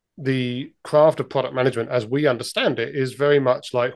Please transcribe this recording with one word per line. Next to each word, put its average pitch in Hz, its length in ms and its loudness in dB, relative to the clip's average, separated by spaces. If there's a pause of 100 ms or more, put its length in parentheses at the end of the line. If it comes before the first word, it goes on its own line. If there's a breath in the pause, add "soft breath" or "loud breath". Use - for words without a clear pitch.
(180)
the 131 540 -4 (120)
craft 151 360 4
of - 100 -6
product 127 240 -2
management, 123 360 -2
as 120 160 -2
we 143 200 0
understand 131 520 -2
it, 123 160 -6
is 131 200 -4
very 143 240 2
much 127 360 0
like, 127 220 0